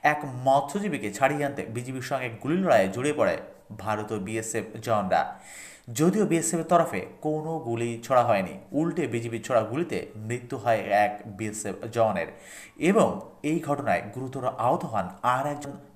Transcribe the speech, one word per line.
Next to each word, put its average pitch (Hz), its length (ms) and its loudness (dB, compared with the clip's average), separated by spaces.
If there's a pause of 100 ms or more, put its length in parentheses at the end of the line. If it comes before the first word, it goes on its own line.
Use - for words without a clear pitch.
(120)
এক 147 60 0 (280)
মৎস্যজীবীকে 143 680 2
ছাড়িয়ে 143 300 2
আনতে - 160 -6 (120)
বিজিবির 127 360 -6
সঙ্গে 127 180 -2 (140)
গুলি 151 200 0
লড়াইয়ে 107 320 6
জড়িয়ে 131 260 0
পড়ে 95 140 4 (500)
ভারত 107 300 -2
ও - 20 -2 (100)
বিএসএফ 110 400 -4 (180)
জওয়ানরা। 95 380 2 (760)
যদিও 190 320 6
বিএসএফ 165 320 2
এর 160 100 -6
তরফে 160 280 4 (240)
কোনো 156 280 -2 (160)
গুলি 117 220 -2 (160)
ছোড়া 123 220 6
হয়নি, 95 260 2 (240)
উল্টে 165 340 0
বিজিবির 117 340 -4
ছোড়া 120 240 4
গুলিতে 135 280 -2 (300)
মৃত্যু 123 340 -6
হয় 110 200 2 (220)
এক 101 80 0 (240)
বিএসএফ 104 400 -6 (180)
জওয়ানের 107 340 2 (600)
এবং 196 180 6 (420)
এই 165 80 0 (100)
ঘটনায় 127 340 0 (120)
গুরুতর 127 300 -8 (200)
আহত 151 180 2 (100)
হন 98 140 0 (280)
আর 135 100 0 (100)
একজন 139 200 -10 (220)